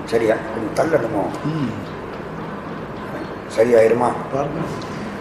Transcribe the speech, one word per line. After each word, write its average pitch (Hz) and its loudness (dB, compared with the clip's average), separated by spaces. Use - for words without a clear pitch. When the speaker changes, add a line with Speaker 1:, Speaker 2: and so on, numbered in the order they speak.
Speaker 1:
சரியா? 110 4
கொஞ்சம் 110 -4
தள்ளணுமோ? 131 2
Speaker 2:
ம். 147 0
Speaker 1:
சரியாயிருமா? 117 8
Speaker 2:
பாருங்க. 151 -2